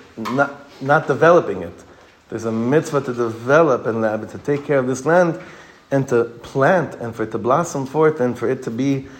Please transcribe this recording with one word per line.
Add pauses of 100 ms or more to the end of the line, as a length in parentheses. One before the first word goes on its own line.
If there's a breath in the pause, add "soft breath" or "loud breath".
(160)
not, (260)
not
developing
it. (560 soft breath)
There's
a
mitzvah
to
develop
and
to
take
care
of
this
land, (520 loud breath)
and
to
plant,
and
for
it
to
blossom
forth,
and
for
it
to
be (120)